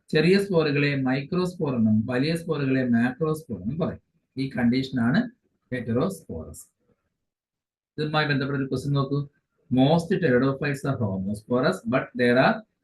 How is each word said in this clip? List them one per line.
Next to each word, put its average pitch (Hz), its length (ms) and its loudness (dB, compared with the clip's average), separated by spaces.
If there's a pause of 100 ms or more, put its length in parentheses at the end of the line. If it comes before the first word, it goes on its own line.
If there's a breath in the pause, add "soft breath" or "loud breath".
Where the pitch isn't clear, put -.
(120)
ചെറിയ 170 260 4
സ്പോറുകളെ 147 560 0
microspore 139 840 -2
എന്നും 110 300 2
വലിയ 135 300 0
സ്പോറുകളെ 139 480 0
macrospore 123 800 -2
എന്നും 131 160 -6
പറയും. 131 220 -4 (380)
ഈ 135 200 -4
കണ്ടീഷനാണ് 127 720 2 (440)
heterosporous. 113 1000 -6 (1300)
ഇതുമായി 151 280 0
ബന്ധപ്പെട്ട 139 320 0
ഒരു 135 100 -2
ക്വസ്റ്റ്യൻ 143 260 -2
നോക്കൂ. 139 340 -2 (460)
Most 160 420 4
pteridophytes 139 760 0
are 110 60 -4
homosporous, 107 760 -2 (140)
but 131 120 0
there 123 360 2
are - 300 2 (160)